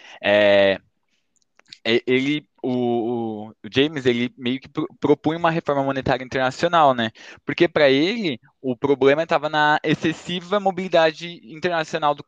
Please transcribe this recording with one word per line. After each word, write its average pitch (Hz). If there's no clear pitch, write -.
é, 101
é, 117
ele, 139
o, 131
o, 117
o -
James, 139
ele 120
meio 131
que -
pro-, 156
propunha 151
uma 175
reforma 147
monetária 131
internacional, 139
né? 117
Porque 170
pra 147
ele, 160
o 127
problema 139
tava 151
na 151
excessiva 175
mobilidade 175
internacional 156
do, -